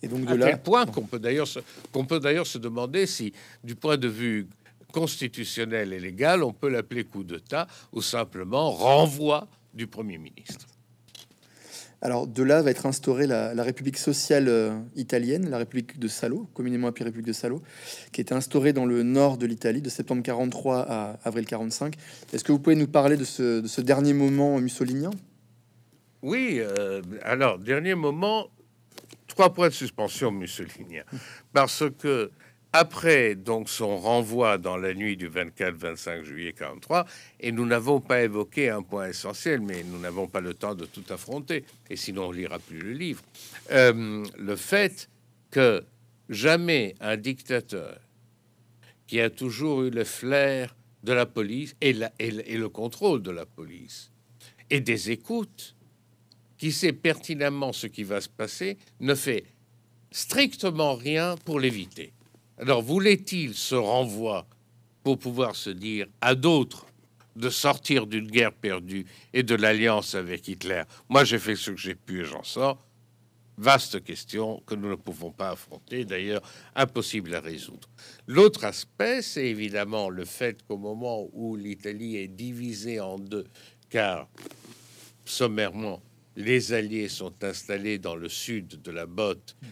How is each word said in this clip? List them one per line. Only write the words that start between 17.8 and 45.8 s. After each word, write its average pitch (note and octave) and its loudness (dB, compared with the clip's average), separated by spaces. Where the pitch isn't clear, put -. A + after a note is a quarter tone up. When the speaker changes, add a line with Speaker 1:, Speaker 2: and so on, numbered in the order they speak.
Speaker 1:
qui - -4
était B2 -2
instaurée C#3 4
dans C3 2
le A#2+ 4
nord C3 4
de A#2+ 0
l'Italie A#2 0
de C#3 -4
septembre B2 -2
quarante-trois B2+ 0
à G#2+ -4
avril A2+ -2
quarante-cinq. A2+ -4
Est-ce A#2+ -4
que D3+ 4
vous C#3+ 6
pouvez D#3 6
nous D3 4
parler D3 6
de C3+ 0
ce, A#2+ 0
de A2 -2
ce A2 -6
dernier C#3 4
moment C#3 4
mussolinien ? B2+ -2
Speaker 2:
Oui, G#3 0
euh, G2 -2
alors, A#2+ 4
dernier C#3+ 0
moment, F3+ 0
trois F#3 6
points F3 6
de C3+ -2
suspension A2 -2
mussolinien. F2 -8
Parce C#3 4
que, B2+ 0
après D3+ 6
donc A2 -4
son G2+ -2
renvoi A2 4
dans F#2 -4
la F#2 -2
nuit G2+ -4
du F2+ -6
vingt-quatre F2 -4
vingt-cinq E2 -8
juillet E2 -10
quarante-trois, D#3 -4
et A#2+ -4
nous A#2 -2
n'avons A#2+ 2
pas B2 2
évoqué A2 0
un G#2+ -2
point F#2+ -6
essentiel, G#2 -4
mais F#2 -6
nous F2 -10
n'avons F2 -6
pas F#2 -4
le F2+ -6
temps G#2 -6
de F2 -10
tout G2 -16
affronter, C3+ -8
et - -10
sinon F#2+ -6
on F2+ -8
lira F2 -8
plus E2 -14
le G2 -10
livre, D3 -8
euh, A2+ 6
le G2+ -4
fait G3 0
que B2 6